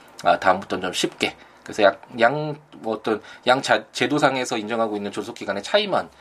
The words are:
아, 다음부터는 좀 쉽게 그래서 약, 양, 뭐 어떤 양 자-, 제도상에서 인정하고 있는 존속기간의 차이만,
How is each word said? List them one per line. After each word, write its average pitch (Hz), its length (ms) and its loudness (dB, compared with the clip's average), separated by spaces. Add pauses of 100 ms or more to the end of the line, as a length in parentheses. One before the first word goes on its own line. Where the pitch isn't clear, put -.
(240)
아, 87 140 4
다음부터는 92 440 0
좀 92 100 -4
쉽게 - 440 -4 (340)
그래서 104 140 2
약, 98 180 4 (160)
양, 147 380 0 (220)
뭐 110 160 -6
어떤 107 280 -2 (240)
양 127 160 4
자-, 113 300 2
제도상에서 131 640 0
인정하고 110 400 -2
있는 101 160 -6
존속기간의 101 500 -8
차이만, 175 480 0 (100)